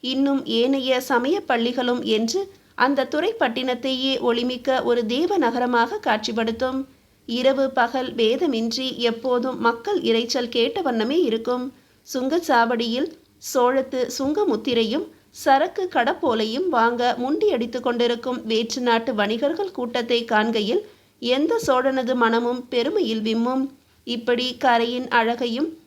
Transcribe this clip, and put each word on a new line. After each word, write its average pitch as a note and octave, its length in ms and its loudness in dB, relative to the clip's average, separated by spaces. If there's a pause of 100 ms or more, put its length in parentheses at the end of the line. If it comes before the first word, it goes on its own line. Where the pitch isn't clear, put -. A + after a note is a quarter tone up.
இன்னும் C4+ 380 0 (100)
ஏனைய B3+ 480 2
சமய C4 400 0
பள்ளிகளும் B3 680 0
என்று A3+ 300 0 (380)
அந்த C4+ 280 2
துறைப்பட்டினத்தையே C4 1120 -2
ஒளிமிக்க B3 640 0
ஒரு A#3+ 240 2
தேவ D#4+ 320 0
நகரமாக A#3+ 640 2
காட்சிப்படுத்தும். A#3 760 -2 (500)
இரவு C4 420 2
பகல் B3+ 440 0
பேதமின்றி A#3 720 0 (160)
எப்போதும் A#3+ 580 0
மக்கள் G4 400 0
இரைச்சல் A#3 480 0
கேட்ட B3 340 0
வண்ணமே A#3+ 380 0
இருக்கும். B3 440 0 (440)
சுங்கச்சாவடியில் B3+ 1000 0 (320)
சோழத்து C4 580 0 (100)
சுங்கமுத்திரையும் C4 960 0 (300)
சரக்கு D#4+ 520 2
கடப்போலையும் B3 800 0
வாங்க A#3+ 340 2 (140)
முண்டியடித்து B3+ 640 0
கொண்டிருக்கும் A#3+ 640 -2
வேற்று A3+ 360 -2
நாட்டு A#3 340 2
வணிகர்கள் C#4+ 600 -2
கூட்டத்தை A#3+ 480 -2
காண்கையில் A3+ 580 0 (400)
எந்த C4+ 360 2
சோழனது C4 580 2
மனமும் A#3 520 2
பெருமையில் A#3+ 540 0
விம்மும். A#3 400 0 (440)
இப்படி A#3+ 400 -2 (100)
கரையின் B3 540 2
அழகையும் A#3+ 580 0 (180)